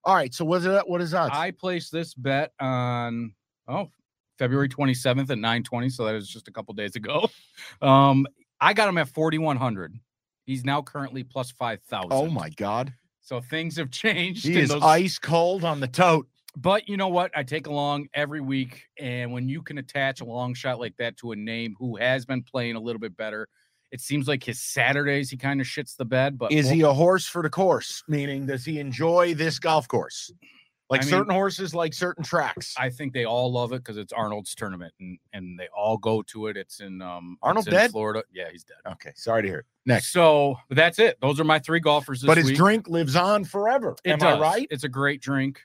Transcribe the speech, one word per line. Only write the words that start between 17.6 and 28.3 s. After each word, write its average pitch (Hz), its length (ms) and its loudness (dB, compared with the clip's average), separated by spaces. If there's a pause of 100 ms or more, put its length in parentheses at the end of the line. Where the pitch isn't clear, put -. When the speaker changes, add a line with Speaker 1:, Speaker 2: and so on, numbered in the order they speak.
Speaker 2:
along 143 480 -2
every 147 260 -4
week, 131 440 -4 (160)
and 123 320 -6
when 127 160 -4
you 135 140 -6
can 143 160 -12
attach 135 420 -4
a 127 40 -10
long 123 300 -6
shot 127 240 -4
like 117 200 -8
that 117 200 -4
to 117 140 -10
a 104 40 -8
name 113 420 -8
who 120 180 -8
has 127 300 0
been 127 160 -4
playing 120 340 -6
a 110 40 -8
little 113 200 -6
bit 104 160 -10
better, 107 320 -8 (420)
it 131 120 -14
seems 139 260 -2
like 139 160 -2
his 117 160 -8
Saturdays 139 680 0
he 135 80 -12
kinda 135 260 -2
shits - 320 -10
the 131 80 -4
bed. 131 340 2
But 117 140 -2
Speaker 1:
Is 151 140 4
Speaker 2:
we'll 139 80 4
Speaker 1:
he 165 80 4
a 147 100 6
horse 175 340 4
for 175 160 -6
the 151 80 -2
course? 180 580 0
Meaning, 139 380 -2